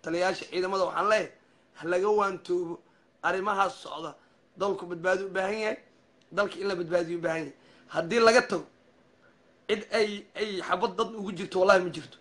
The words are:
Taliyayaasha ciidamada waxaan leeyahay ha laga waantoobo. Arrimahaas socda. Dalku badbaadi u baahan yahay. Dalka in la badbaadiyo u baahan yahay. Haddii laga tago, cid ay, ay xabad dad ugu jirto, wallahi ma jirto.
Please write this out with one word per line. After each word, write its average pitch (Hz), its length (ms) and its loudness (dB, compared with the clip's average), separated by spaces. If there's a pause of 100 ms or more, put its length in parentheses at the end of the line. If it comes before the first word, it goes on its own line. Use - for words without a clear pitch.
Taliyayaasha 170 440 -2
ciidamada 185 400 -2
waxaan 170 240 -2
leeyahay 202 220 0 (460)
ha - 100 -16
laga 185 220 2
waantoobo. 180 640 0 (480)
Arrimahaas 190 580 0
socda. 156 340 -10 (420)
Dalku 190 280 -2
badbaadi 180 380 0
u 190 60 -8
baahan 190 300 -2
yahay. 220 180 -2 (540)
Dalka 196 280 0
in 190 80 -2
la 190 80 0
badbaadiyo 175 420 0
u 165 40 -6
baahan 165 180 0
yahay. 139 140 -8 (380)
Haddii 170 280 0
laga 226 280 8
tago, 170 180 -4 (1040)
cid 214 120 0 (100)
ay, 208 340 0 (100)
ay 202 260 -4
xabad 185 340 0
dad 220 200 0
ugu 196 160 -6
jirto, 180 280 -4
wallahi 190 240 8
ma 175 60 -2
jirto. - 320 -12